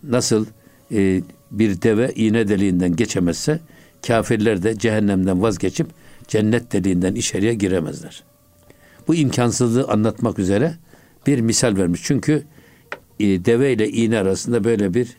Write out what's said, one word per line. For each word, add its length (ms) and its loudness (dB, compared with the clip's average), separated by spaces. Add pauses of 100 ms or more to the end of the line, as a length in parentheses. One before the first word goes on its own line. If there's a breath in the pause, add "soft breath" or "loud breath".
Nasıl, 440 0 (460 soft breath)
e, 300 2 (280)
bir 320 0
deve 320 2
iğne 340 2
deliğinden 480 0
geçemezse, 640 -2 (460 loud breath)
kafirler 560 0
de 160 -2
cehennemden 640 0
vazgeçip 440 -2 (420 loud breath)
cennet 440 0
deliğinden 420 0
içeriye 400 -2
giremezler. 680 -4 (840 loud breath)
Bu 60 4
imkansızlığı 760 2
anlatmak 500 0
üzere 360 2 (520 soft breath)
bir 140 2
misal 360 0
vermiş. 280 0
Çünkü, 400 0 (760 soft breath)
e, 240 2
deve 280 2
ile 160 0
iğne 300 0
arasında 460 -2
böyle 300 0
bir 140 0 (100)